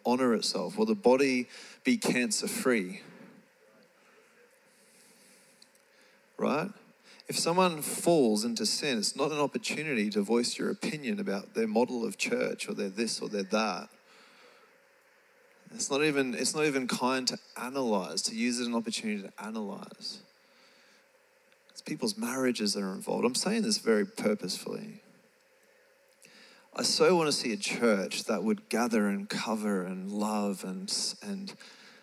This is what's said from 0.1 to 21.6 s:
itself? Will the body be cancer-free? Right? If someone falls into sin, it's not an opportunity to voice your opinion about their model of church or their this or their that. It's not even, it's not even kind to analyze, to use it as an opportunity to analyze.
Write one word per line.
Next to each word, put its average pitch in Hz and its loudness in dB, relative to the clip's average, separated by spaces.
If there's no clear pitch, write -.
itself? 92 -2
Will 107 4
the 110 2
body 127 4
be 123 4
cancer-free? 123 0
Right? 143 0
If 151 -6
someone 170 4
falls 123 4
into 113 -2
sin, 131 0
it's - -2
not 147 0
an 151 -2
opportunity 135 -2
to 104 2
voice 117 0
your 110 -2
opinion 123 -4
about 101 -6
their 113 0
model 117 0
of 101 -6
church - -2
or 101 -6
their 101 -4
this 110 -4
or - -6
their 101 -4
that. 95 -2
It's - -6
not 143 2
even, 139 2
it's - -2
not 151 0
even 135 0
kind 127 0
to 120 -4
analyze, 113 -2
to 107 -6
use 117 0
it 123 -4
as 120 -4
an 120 -2
opportunity 110 -4
to - -14
analyze. - -10